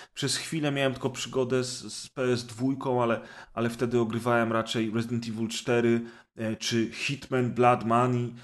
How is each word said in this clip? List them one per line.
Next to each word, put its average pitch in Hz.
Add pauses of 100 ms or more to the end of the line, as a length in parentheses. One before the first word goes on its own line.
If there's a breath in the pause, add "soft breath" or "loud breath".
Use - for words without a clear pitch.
(140 loud breath)
Przez -
chwilę 147
miałem 139
tylko 127
przygodę 127
z, 107
z -
P 139
S 123
dwójką, 127
ale, 113 (320 loud breath)
ale 117
wtedy 123
ogrywałem 117
raczej 113
Resident 117
Evil 110
cztery, 117 (340 loud breath)
e, 110
czy 113
Hitman 127
Blood 120
Money. 120 (100)